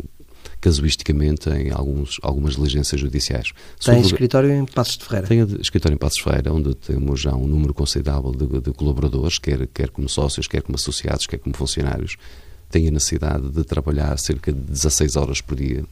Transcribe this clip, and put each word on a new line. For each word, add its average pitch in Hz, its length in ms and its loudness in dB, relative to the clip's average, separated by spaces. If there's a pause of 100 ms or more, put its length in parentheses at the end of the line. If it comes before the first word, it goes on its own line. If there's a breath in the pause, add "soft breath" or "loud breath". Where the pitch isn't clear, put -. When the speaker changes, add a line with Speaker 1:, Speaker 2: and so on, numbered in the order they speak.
(600 loud breath)
Speaker 1:
casuisticamente 76 920 2
em 71 220 0
alguns, 69 500 -2
algumas 69 340 0
diligências 71 440 0
judiciais. 67 500 -2 (340 loud breath)
Speaker 2:
Tem 120 120 8
Speaker 1:
Sobre 123 60 8
Speaker 2:
escritório 131 500 4
em 143 140 2
Paços - 320 -2
de - 80 -16
Ferreira? 95 220 -2
Speaker 1:
Tenho 117 180 6
de-, 101 160 -2
escritório - 340 2
em - 20 2
Paços 71 200 0
de - 60 -6
Ferreira, 71 300 2
onde 71 220 2
temos 69 440 0
já 69 160 0
um 64 120 0
número 73 260 2
considerável 69 580 0
de, 65 300 0
de 69 120 -2
colaboradores, 67 640 0
quer, 65 300 -2
quer - 220 -4
como 71 180 -4
sócios, 71 400 -2
quer - 140 -2
como - 140 -6
associados, - 520 -4
quer - 100 -6
como 67 180 -6
funcionários. - 600 -2 (540 soft breath)
Tenho 80 180 2
a 76 40 4
necessidade 73 600 0
de 78 120 0
trabalhar 73 540 0
cerca - 340 -2
de 67 80 -2
dezasseis 71 560 0
horas 71 260 0
por - 140 -6
dia, 65 360 -2